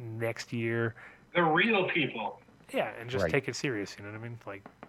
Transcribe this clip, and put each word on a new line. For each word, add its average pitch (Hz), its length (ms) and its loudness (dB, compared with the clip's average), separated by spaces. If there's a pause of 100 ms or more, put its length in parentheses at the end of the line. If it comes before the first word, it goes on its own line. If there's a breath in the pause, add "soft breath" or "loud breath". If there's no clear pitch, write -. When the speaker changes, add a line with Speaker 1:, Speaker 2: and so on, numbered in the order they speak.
(180)
Speaker 1:
next 113 340 -4
year. 117 420 0 (400 loud breath)
Speaker 2:
The 175 80 6
real 185 460 6
people. 117 520 -2 (320)
Speaker 1:
Yeah, 160 180 0 (100)
and 113 80 -10
just 98 160 0
Speaker 3:
Right. - 80 2
Speaker 1:
take 139 160 4
it 120 80 -4
serious, 107 420 -2
you 101 60 -12
know 101 60 -10
what 107 80 -8
I 110 40 -10
mean? 117 240 -8
Like 101 160 -10 (260)